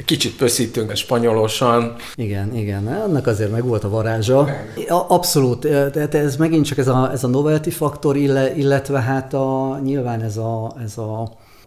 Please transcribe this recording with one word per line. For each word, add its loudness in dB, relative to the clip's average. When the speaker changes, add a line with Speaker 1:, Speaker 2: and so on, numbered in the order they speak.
Speaker 1:
Kicsit 0
pöszítünk 0
spanyolosan. 2
Speaker 2:
Igen, -4
igen. -4
Annak -2
azért 0
meg -2
volt 0
a -2
varázsa. 2
Speaker 1:
Nem. -4
Speaker 2:
A-, 2
abszolút. 2
Ö, 2
tehát -2
ez 2
megint 4
csak -4
ez 2
a, 4
ez -4
a 0
novelty 2
faktor, 0
ille-, 2
illetve 2
hát -2
a, 0
nyilván -2
ez -4
a, -4
ez -10
a -6